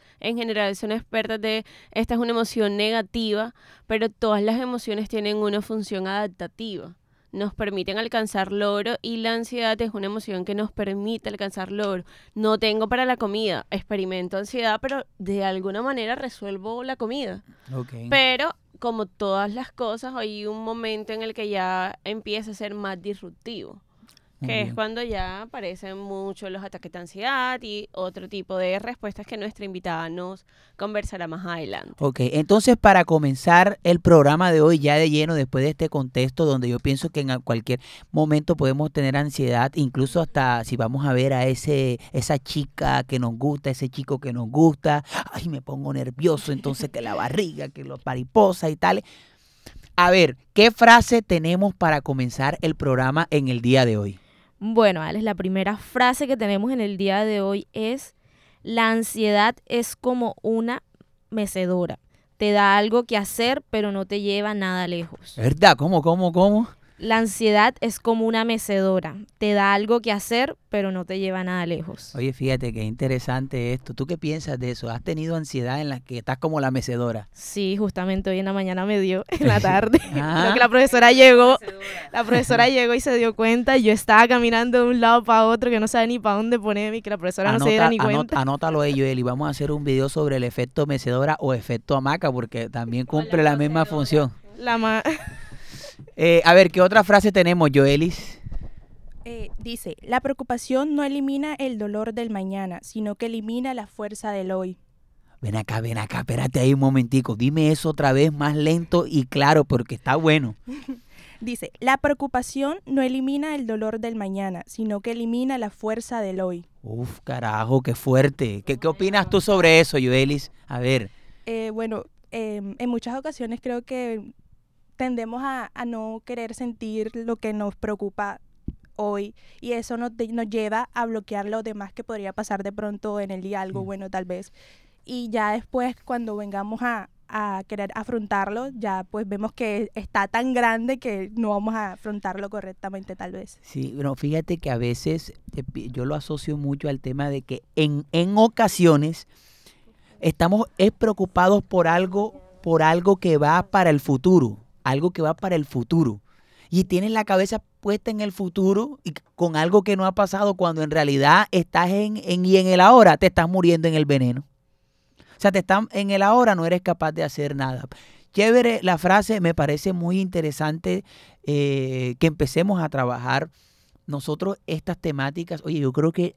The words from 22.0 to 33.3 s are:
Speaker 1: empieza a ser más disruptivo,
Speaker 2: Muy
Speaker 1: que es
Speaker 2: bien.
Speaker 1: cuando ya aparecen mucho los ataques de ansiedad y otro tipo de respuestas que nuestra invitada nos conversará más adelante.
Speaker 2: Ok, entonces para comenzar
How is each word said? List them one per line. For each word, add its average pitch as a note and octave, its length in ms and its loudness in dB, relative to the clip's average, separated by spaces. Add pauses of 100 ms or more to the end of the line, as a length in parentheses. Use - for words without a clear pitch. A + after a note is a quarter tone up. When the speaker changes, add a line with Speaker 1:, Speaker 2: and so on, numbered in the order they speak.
Speaker 1:
empieza G#3+ 480 -8
a - 40 -12
ser G#3 180 -10
más G3 280 -8
disruptivo, G3 800 -14 (600)
Speaker 2:
Muy C3 80 -8
Speaker 1:
que A3 100 -2
es G#3 60 -2
Speaker 2:
bien. - 100 -10
Speaker 1:
cuando A3+ 260 -6
ya G3 420 -8
aparecen F#3+ 540 -12
mucho G3 520 -10
los F#3+ 140 -12
ataques F3+ 280 -16
de F3+ 80 -16
ansiedad B3+ 640 -6
y G#3 300 -12
otro F#3 340 -10
tipo F#3+ 300 -10
de F#3 220 -2
respuestas G#3 460 -12
que A3+ 120 -14
nuestra G#3+ 260 -12
invitada F3+ 460 -8
nos F3+ 360 -12 (300)
conversará G3+ 520 -8
más F3 180 -10
adelante. B2+ 540 -10
Speaker 2:
Ok, C#3 200 -2
entonces E3 560 4
para F#3+ 300 6
comenzar E3 800 4